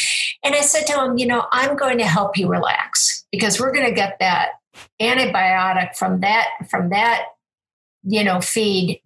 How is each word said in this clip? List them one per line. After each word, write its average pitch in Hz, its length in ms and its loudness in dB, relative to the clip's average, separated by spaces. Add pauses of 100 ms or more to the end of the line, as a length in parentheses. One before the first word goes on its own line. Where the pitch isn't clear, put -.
(440)
And 277 120 0
I 294 60 2
said 302 260 2
to 294 160 0
him, 247 140 0
"You 247 100 0
know, 240 240 0
I'm 277 240 0
going 262 240 0
to 220 60 2
help 196 320 0
you 190 100 0
relax - 840 -2
because 202 280 0
we're 262 140 0
gonna 262 180 0
get 196 280 -2
that 175 320 0 (480)
antibiotic 190 960 0
from 185 260 0
that, 214 260 2 (220)
from 180 200 0
that, 226 360 0 (800)
you 208 200 0
know, 185 180 2
feed 190 640 0